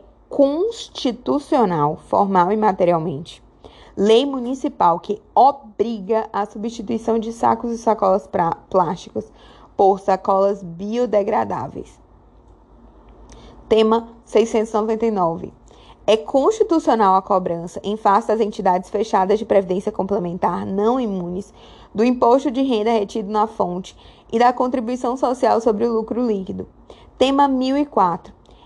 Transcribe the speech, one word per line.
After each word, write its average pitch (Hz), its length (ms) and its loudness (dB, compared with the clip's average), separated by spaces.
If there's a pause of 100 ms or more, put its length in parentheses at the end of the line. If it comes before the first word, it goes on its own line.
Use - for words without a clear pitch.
(280)
constitucional, 269 1700 0
formal 190 560 0
e 220 40 0
materialmente, 175 840 -2 (540)
lei 220 280 4
municipal 254 760 -2
que - 200 -8 (140)
obriga 220 1000 0
a 202 140 -2
substituição 226 720 -4
de 226 140 -6
sacos 233 400 0
e 233 60 -6
sacolas 208 500 0
pra-, 170 300 -2 (120)
plásticas - 600 -2 (440)
por 196 220 4
sacolas 196 640 0
biodegradáveis. 202 1400 -4 (1700)
Tema 220 400 2 (160)
seiscentos 226 480 0
e - 20 -18
noventa 220 300 -2
e 226 60 0
nove. 180 420 -2 (540)
É 214 100 4
constitucional 277 1000 2
a 196 40 4
cobrança, 175 640 -4
em 208 140 -6
face 214 300 2
das 220 120 2
entidades 196 480 0
fechadas 202 500 0
de 226 60 -4
previdência 196 480 0
complementar 190 720 -4
não 208 340 0
imunes, 185 540 -6 (420)
do 202 80 0
imposto 254 480 4
de 247 120 -2
renda 233 280 0
retido 208 400 -2
na 214 160 0
fonte 185 480 -6 (380)
e 226 60 0
da 247 160 6
contribuição 247 640 -2
social 240 420 0
sobre 226 260 0
o 240 60 0
lucro 220 340 -2
líquido. 190 400 -4 (520)
Tema 277 280 4
mil 262 300 0
e 294 80 2
quatro. - 540 -2 (280)